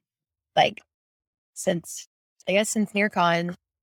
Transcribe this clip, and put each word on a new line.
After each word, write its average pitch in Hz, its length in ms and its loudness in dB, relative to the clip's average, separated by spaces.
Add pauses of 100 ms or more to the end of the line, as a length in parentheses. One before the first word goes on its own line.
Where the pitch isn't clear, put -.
(560)
Like, - 260 2 (720)
since, - 540 -6 (400)
I 185 60 -2
guess 214 160 2
since 214 220 -2
NearCon, 175 640 0 (280)